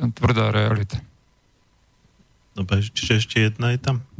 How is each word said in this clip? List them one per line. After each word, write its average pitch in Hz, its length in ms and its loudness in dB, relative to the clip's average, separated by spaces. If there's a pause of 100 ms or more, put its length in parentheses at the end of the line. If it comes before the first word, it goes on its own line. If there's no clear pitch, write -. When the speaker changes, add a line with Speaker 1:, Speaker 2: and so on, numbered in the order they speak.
(100)
Speaker 1:
tvrdá 110 420 2
realita. 107 480 0 (1500)
Speaker 2:
Dobre, 101 320 0
čiže 110 400 -2
ešte - 160 -6
jedna 110 320 0
je 123 80 -2
tam? 135 160 0 (240)